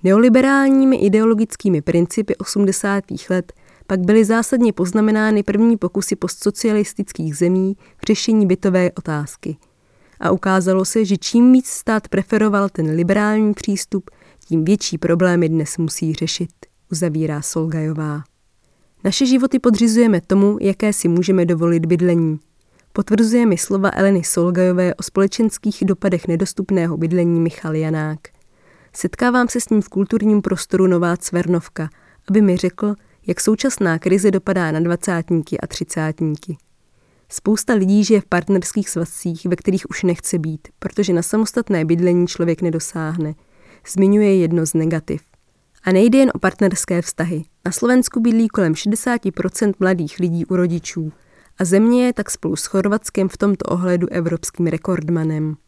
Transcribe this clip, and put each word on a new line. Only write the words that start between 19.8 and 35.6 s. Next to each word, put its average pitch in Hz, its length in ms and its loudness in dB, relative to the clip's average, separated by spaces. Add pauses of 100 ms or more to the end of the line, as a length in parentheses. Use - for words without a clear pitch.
tomu, 202 400 2
jaké 202 320 0
si - 140 -2
můžeme 180 380 2
dovolit 170 400 0
bydlení. 165 540 2 (540)
Potvrzuje 226 520 2
mi 196 120 2
slova 196 360 0
Eleny 196 300 2
Solgajové 180 720 2
o - 80 -10
společenských 208 840 0
dopadech 180 420 -2
nedostupného 175 680 -2
bydlení 170 420 0
Michal 165 360 -4
Janák. 156 440 -4 (760)
Setkávám 247 540 0
se 240 140 -4
s - 80 -10
ním 214 120 2
v - 80 -8
kulturním 208 520 0
prostoru 185 460 0
Nová 175 300 0
Cvernovka, 170 720 -4 (400)
aby 202 120 4
mi 185 160 4
řekl, 202 380 -2 (320)
jak 180 140 -4
současná 214 580 0
krize 190 320 2
dopadá 185 400 -2
na 156 80 -2
dvacátníky 170 800 -2